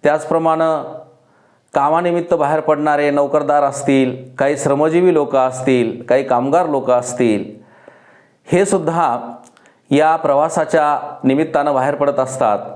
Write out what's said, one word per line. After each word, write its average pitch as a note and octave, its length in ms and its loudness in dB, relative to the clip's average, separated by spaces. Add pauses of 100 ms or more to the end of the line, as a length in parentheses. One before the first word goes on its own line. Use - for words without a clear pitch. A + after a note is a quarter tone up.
त्याचप्रमाणे D#3+ 880 0 (800)
कामानिमित्त E3+ 600 0
बाहेर D#3 260 0
पडणारे D3 520 0
नोकरदार C#3+ 520 0
असतील, C3+ 760 -2
काही C#3+ 200 0
श्रमजीवी D#3+ 560 2
लोक D3 220 0
असतील, B2+ 680 0
काही - 220 2
कामगार C#3 440 0
लोक C3+ 240 -2
असतील, B2 640 0 (960)
हे F3+ 140 2
सुद्धा E3 540 -2 (680)
या D#3 260 4
प्रवासाच्या D3+ 1080 0
निमित्तानं D3 500 0
बाहेर C3+ 220 0
पडत C#3+ 240 0
असतात. A#2+ 400 0 (160)